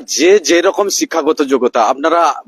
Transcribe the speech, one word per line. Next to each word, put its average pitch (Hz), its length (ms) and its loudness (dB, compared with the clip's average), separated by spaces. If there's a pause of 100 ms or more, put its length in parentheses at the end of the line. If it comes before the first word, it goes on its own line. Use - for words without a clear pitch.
যে 185 320 2
যেরকম 175 500 0
শিক্ষাগত 156 520 -2
যোগ্যতা, 123 420 0
আপনারা 147 500 0 (140)